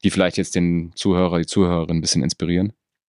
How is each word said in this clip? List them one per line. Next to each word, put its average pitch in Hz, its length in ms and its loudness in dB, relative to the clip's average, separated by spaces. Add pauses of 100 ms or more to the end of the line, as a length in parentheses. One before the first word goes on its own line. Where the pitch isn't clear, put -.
die 98 80 2
vielleicht 92 260 2
jetzt - 200 -4
den 87 400 0
Zuhörer, 90 420 2
die 82 80 -2
Zuhörerin 87 520 0
ein - 20 0
bisschen 76 240 -2
inspirieren? 87 480 -2 (380)